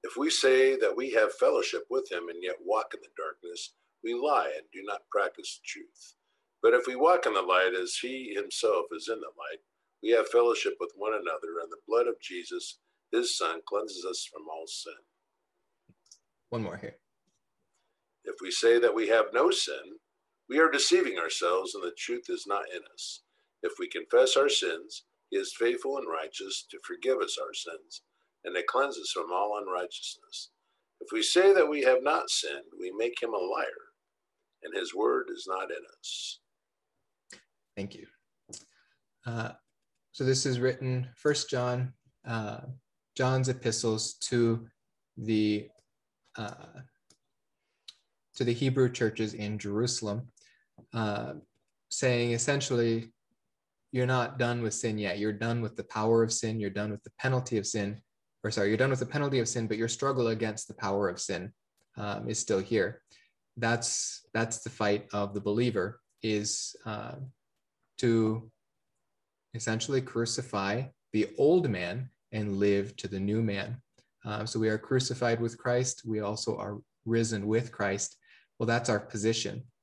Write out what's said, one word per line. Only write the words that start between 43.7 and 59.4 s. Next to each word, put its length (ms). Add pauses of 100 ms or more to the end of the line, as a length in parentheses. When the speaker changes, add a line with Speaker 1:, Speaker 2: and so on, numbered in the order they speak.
Speaker 2:
to 420 (500)
the, 520 (680)
uh, 440 (1500)
to 80
the 100
Hebrew 380
churches 420
in 240
Jerusalem, 720 (640)
uh, 400 (560)
saying 420
essentially, 800 (800)
"You're 140
not 340
done 220
with 120
sin 240
yet. 220
You're 140
done 280
with 140
the 80
power 400
of 80
sin. 300
You're 80
done 220
with 120
the 160
penalty 380
of 100
sin." 340 (420)
Or 80
sorry, 180
"You're 80
done 120
with 100
the 60
penalty 340
of 100